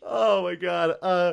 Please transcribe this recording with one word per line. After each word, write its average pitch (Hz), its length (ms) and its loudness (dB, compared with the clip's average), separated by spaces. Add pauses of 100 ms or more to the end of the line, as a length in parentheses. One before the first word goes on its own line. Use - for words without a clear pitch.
Oh 220 400 2
my 180 120 -4
God. 170 480 -2
Uh 175 300 2